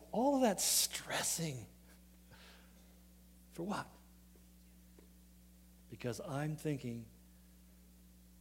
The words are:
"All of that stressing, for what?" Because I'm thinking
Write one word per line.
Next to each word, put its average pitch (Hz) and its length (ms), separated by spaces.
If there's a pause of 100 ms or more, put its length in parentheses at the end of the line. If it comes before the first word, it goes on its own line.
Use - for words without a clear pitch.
(120)
"All 269 240
of 262 60
that 208 180
stressing, - 1040 (1900)
for 165 80
what?" 190 240 (2000)
Because 117 320
I'm 151 340
thinking 127 520 (1300)